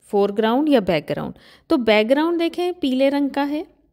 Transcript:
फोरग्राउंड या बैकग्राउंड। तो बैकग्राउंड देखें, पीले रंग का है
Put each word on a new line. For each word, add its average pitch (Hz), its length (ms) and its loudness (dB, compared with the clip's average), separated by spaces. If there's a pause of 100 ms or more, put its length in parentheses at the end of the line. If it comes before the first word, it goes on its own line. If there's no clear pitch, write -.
फोरग्राउंड 220 600 0
या 269 100 6
बैकग्राउंड। 156 540 -4 (360)
तो 320 80 2
बैकग्राउंड 254 640 2
देखें, 339 340 -2
पीले 269 360 0
रंग 285 200 -2
का 277 140 -4
है 302 340 -8 (160)